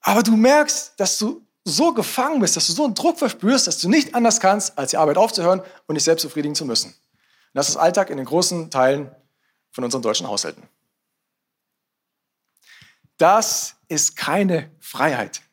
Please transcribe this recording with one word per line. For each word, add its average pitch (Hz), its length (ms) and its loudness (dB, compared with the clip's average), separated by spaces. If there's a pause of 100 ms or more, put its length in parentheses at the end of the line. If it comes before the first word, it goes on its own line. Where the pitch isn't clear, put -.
Aber 214 220 2
du 220 140 4
merkst, 285 600 2
dass 190 220 -2
du 226 260 -6 (200)
so 226 280 0
gefangen 254 480 -2
bist, 180 160 2
dass 160 100 -2
du 170 60 -2
so 254 120 0
einen 233 100 0
Druck 330 240 -2
verspürst, 254 480 0
dass - 120 -4
du 175 100 -2
nicht 277 260 2
anders 233 260 2
kannst, 196 380 0
als 135 120 -4
die 156 60 -2
Arbeit 156 200 2
aufzuhören 185 460 2 (240)
und 156 100 -6
dich 143 80 -2
selbst 160 200 2
befriedigen 147 300 -6
zu 151 100 -6
müssen. 117 260 -4
Und - 640 -20
das 143 140 -2
ist - 80 -4
Alltag 180 340 2
in 156 60 -8
den 131 100 -8
großen 165 440 -2
Teilen 139 440 0 (560)
von 127 140 -8
unseren 120 180 -4
deutschen 110 260 -2
Haushalten. 98 340 -8 (2500)
Das 202 600 2 (120)
ist 151 280 -2
keine 170 540 -2 (100)
Freiheit. 127 600 -4 (100)